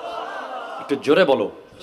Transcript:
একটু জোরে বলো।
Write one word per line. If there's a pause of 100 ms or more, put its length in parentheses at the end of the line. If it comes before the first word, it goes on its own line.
(800)
একটু
জোরে
বলো। (320)